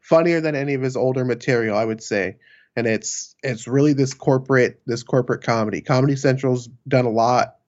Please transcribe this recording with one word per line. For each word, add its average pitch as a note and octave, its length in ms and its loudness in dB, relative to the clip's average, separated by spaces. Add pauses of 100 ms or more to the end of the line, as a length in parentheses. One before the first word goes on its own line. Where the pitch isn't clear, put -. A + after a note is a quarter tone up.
funnier E3+ 400 2
than D#3 160 -2
any C#3 180 -2
of C3 80 -4
his C3 140 -4
older B2+ 280 0
material, A#2 540 0
I A2 60 0
would A2+ 180 -4
say. G2 360 -4 (360)
And A#2 140 -2
it's, - 560 -6
it's A#2+ 240 -6
really C#3+ 240 4
this C3+ 220 0
corporate, C3 720 0
this - 180 -6
corporate B2 400 -2
comedy. G#2+ 360 -2
Comedy C3+ 360 2
Central's C3 520 0 (200)
done C3 160 2
a A#2+ 60 0
lot A2+ 580 0